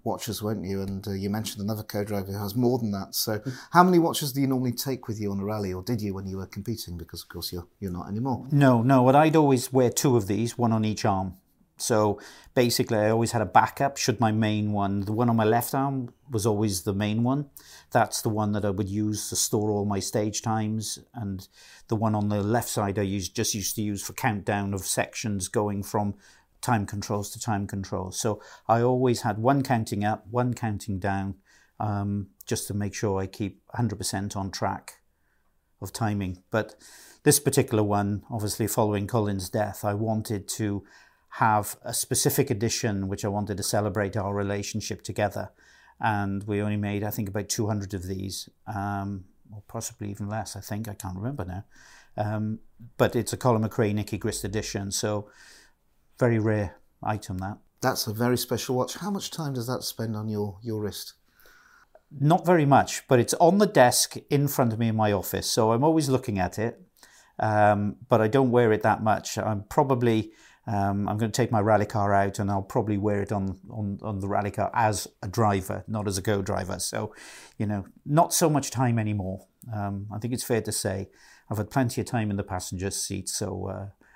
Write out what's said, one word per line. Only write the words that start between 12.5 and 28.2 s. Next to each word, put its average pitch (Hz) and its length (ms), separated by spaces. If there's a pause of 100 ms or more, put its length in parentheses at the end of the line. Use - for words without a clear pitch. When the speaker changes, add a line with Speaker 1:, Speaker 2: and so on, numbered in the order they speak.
Speaker 2:
basically, 120 420
I 107 120
always 113 200
had 117 100
a 104 60
backup 120 520
should 120 200
my 113 140
main 107 400
one, 101 300
the 98 100
one 117 180
on 117 60
my 113 80
left 117 320
arm 135 360 (160)
was 110 160
always 104 380
the 107 100
main 107 300
one. 139 280 (420)
That's 113 280
the - 100
one 107 220
that 104 120
I 104 60
would 98 180
use 104 400
to - 80
store 107 340
all 101 140
my 101 160
stage 107 420
times. 110 560 (160)
And 98 320 (400)
the - 80
one 107 220
on 104 140
the 104 120
left 117 260
side, 101 300
I 104 40
used, 95 340
just - 180
used 98 220
to 110 60
use 104 200
for - 120
countdown 101 600
of 92 140
sections - 580
going 104 380
from 101 300 (460)
time 117 240
controls 101 460
to - 100
time 101 280
controls. 95 500
So 107 240 (240)